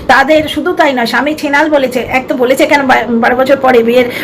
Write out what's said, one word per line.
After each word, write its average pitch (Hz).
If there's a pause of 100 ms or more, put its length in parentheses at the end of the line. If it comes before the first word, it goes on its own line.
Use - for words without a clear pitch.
তাদের 277
শুধু 302
তাই 320
নয়, 240
স্বামী 262
ছিনাল 302
বলেছে, 262
এক 254
তো 302
বলেছে 262
কেন 285
বা-, 240
বারো 233
বছর 269
পরে, 254
বিয়ের 240 (200)